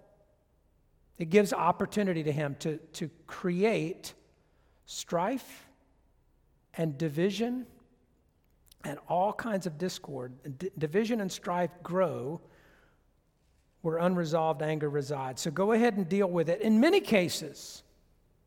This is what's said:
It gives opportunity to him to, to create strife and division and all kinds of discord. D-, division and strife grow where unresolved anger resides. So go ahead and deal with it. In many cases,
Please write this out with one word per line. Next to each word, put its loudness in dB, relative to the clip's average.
It -4
gives 6
opportunity 2
to 0
him 0
to, -2
to -8
create -2
strife -4
and -2
division -2
and -8
all 2
kinds -4
of -8
discord. -8
D-, -6
division 0
and -4
strife -2
grow -2
where 0
unresolved 2
anger 0
resides. -4
So -2
go 2
ahead 4
and -2
deal 2
with 2
it. 0
In 6
many 6
cases, -2